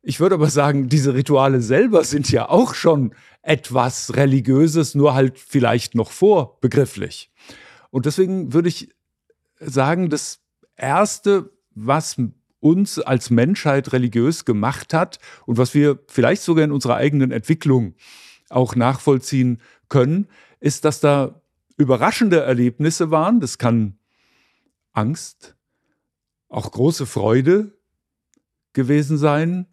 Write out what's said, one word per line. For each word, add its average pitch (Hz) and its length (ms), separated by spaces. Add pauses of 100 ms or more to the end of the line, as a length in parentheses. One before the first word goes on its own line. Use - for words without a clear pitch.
Ich 151 180
würde 190 160
aber 151 140
sagen, 139 380
diese 139 260
Rituale 135 480
selber 160 440
sind 143 260
ja 117 160
auch 214 260
schon 143 400 (280)
etwas 123 720
Religiöses, 139 800
nur 143 180
halt 131 240
vielleicht 120 580
noch 113 160
vorbegrifflich. 139 1200 (580)
Und 127 160
deswegen 180 480
würde 170 160
ich - 200 (680)
sagen, 147 500
das - 300 (380)
Erste, 190 720 (240)
was 135 400 (460)
uns 170 380
als 131 300
Menschheit 139 600
religiös 123 540
gemacht 113 480
hat 170 260 (260)
und 120 120
was 123 160
wir 147 340
vielleicht 131 360
sogar 160 200
in 151 80
unserer 135 240
eigenen 135 360
Entwicklung 123 640 (540)
auch 127 260
nachvollziehen 127 840 (280)
können, 147 380 (320)
ist, 147 260
dass 151 140
da 143 420 (360)
überraschende 151 640
Erlebnisse 131 680
waren. 180 280
Das 143 180
kann 113 400 (960)
Angst, - 640 (960)
auch 123 220
große 143 340
Freude 131 720 (960)
gewesen 143 440
sein 160 560